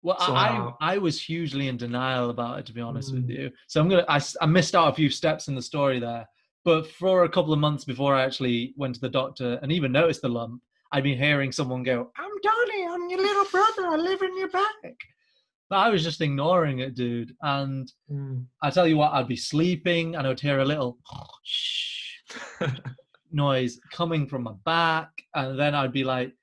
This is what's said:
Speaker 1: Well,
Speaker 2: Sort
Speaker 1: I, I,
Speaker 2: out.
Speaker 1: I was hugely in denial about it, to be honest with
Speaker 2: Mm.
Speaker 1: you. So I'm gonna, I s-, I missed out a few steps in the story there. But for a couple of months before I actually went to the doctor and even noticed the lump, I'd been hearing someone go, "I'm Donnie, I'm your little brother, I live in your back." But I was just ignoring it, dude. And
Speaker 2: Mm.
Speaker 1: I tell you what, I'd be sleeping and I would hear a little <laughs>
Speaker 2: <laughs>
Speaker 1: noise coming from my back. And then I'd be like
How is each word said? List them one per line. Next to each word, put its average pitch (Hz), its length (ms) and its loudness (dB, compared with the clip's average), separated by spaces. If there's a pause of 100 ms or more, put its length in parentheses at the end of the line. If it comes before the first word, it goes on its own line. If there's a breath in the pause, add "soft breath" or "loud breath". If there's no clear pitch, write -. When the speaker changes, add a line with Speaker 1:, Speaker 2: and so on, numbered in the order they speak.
Speaker 1:
Well, 180 160 0
Speaker 2:
Sort 180 200 2
Speaker 1:
I, 202 100 4
I, 233 80 0
Speaker 2:
out. 120 260 -6
Speaker 1:
I 180 160 2
was 165 220 0
hugely 139 480 -4
in 127 100 -4
denial 123 520 -2
about 120 280 -4
it, - 80 -12
to 110 80 -16
be 117 80 -8
honest 135 320 -8
with 127 140 -2
Speaker 2:
Mm. 117 100 -6
Speaker 1:
you. 135 140 -8 (140)
So - 140 0
I'm 160 80 6
gonna, 185 200 6
I 147 80 4
s-, - 260 -2
I 160 40 2
missed 165 280 4
out 165 180 6
a - 20 -2
few 151 140 4
steps 156 400 -2
in 139 60 -4
the 127 80 -6
story 139 360 0
there. 117 280 -6 (360)
But 160 260 4
for 185 360 4
a 165 40 2
couple 160 260 2
of 147 40 2
months 151 280 0
before 139 280 0
I 131 100 4
actually 127 520 -2
went 135 200 -4
to - 40 -12
the 131 80 -4
doctor 127 540 -4
and 139 100 -2
even 147 200 0
noticed 156 280 4
the 139 80 -2
lump, 117 340 -6 (300)
I'd 139 120 0
been 139 140 2
hearing 139 340 2
someone 127 300 -2
go, 123 360 0
"I'm 359 120 -10 (120)
Donnie, 415 440 0
I'm 349 220 -6
your 370 140 -4
little 403 280 2
brother, 403 380 2
I 320 80 0
live 370 260 0
in 370 160 -4
your 381 120 -4
back." 415 440 -4 (760)
But 196 60 0
I 202 140 6
was 190 120 2
just 160 180 -4
ignoring 147 600 2
it, 131 140 -6
dude. 120 480 -4
And 135 480 -2 (200)
Speaker 2:
Mm. 135 360 -6 (160)
Speaker 1:
I 147 80 2
tell 175 180 4
you 160 100 6
what, 147 140 4
I'd 131 160 0
be 117 80 -2
sleeping 170 800 0
and 139 100 -2
I - 40 0
would - 100 -4
hear 143 200 2
a 135 40 4
little 135 400 -2
<laughs> - 360 -18 (1200 loud breath)
Speaker 2:
<laughs> - 720 -8
Speaker 1:
noise 135 480 0 (120)
coming 165 340 0
from 131 160 -6
my 113 100 -8 (120)
back. 160 460 2 (240)
And 135 240 -2
then 147 160 2
I'd 135 180 0
be 135 120 0
like 127 280 -2 (100)